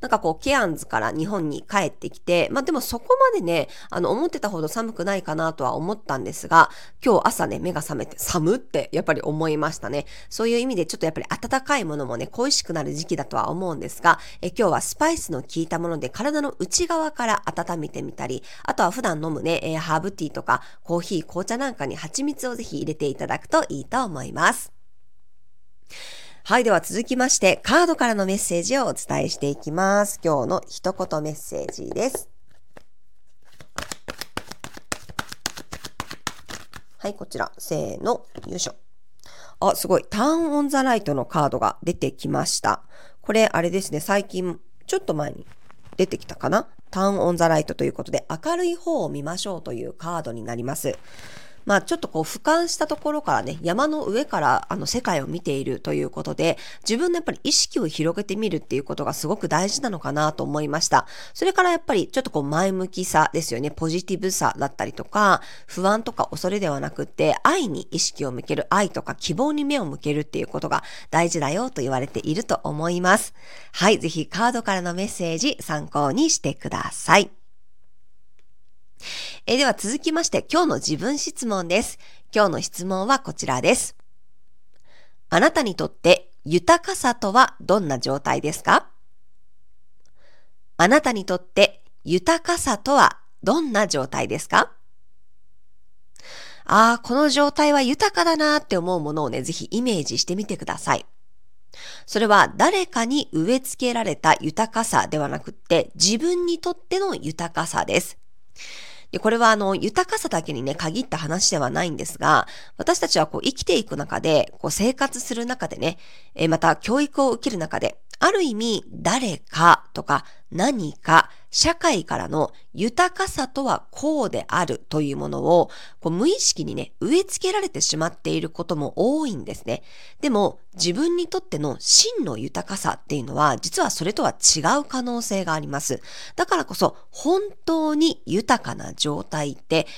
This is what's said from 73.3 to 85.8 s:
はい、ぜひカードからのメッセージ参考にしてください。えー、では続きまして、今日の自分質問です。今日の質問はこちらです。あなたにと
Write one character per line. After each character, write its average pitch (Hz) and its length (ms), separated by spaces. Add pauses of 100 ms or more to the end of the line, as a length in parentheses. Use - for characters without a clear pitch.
は 180 160
い、 214 100
ぜ - 80
ひ 160 200
カ 220 200
ー 247 60
ド 233 100
か 202 100
ら 185 80
の 175 120
メ 180 100
ッ 208 60
セ 165 260
ー - 20
ジ 269 220
参 151 300
考 143 240
に 302 160
し - 100
て - 140
く - 160
だ - 240
さ - 240
い。 202 120 (2250)
え 220 80
ー、 247 40
で 277 80
は 247 80
続 226 260
き 320 120
ま 330 120
し - 60
て、 - 220
今 320 100
日 339 60
の 190 80
自 147 220
分 247 200
質 - 280
問 196 220
で 185 160
す。 - 160 (340)
今 208 120
日 190 60
の 135 100
質 - 240
問 190 220
は 269 120
こ 160 140
ち - 120
ら 127 160
で 247 140
す。 - 200 (1300)
あ 170 100
な 294 120
た 320 120
に 196 120
と 160 100